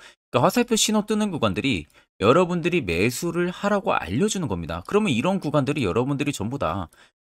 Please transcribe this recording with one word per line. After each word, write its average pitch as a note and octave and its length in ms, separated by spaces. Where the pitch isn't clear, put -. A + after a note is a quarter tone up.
그러니까 B2+ 160
화살표 A#3 280
신호 G#3+ 320
뜨는 G#3+ 240
구간들이 G#2 560
여러분들이 E3+ 640
매수를 C3 680
하라고 G3 420
알려주는 E3+ 560
겁니다. E2+ 380
그러면 G#3 260
이런 F3 260
구간들이 C3+ 460
여러분들이 C#3 480
전부 A#2+ 260
다 E2+ 300